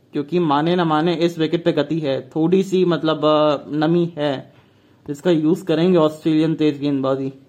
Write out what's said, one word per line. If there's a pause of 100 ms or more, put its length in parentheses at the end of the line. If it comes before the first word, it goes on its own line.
(120)
क्योंकि
माने
ना
माने
इस
विकेट
पे
गति
है,
थोड़ी
सी
मतलब,
अ,
नमी
है, (560)
जिसका
यूज़
करेंगे
ऑस्ट्रेलियन
तेज
गेंदबाजी। (160)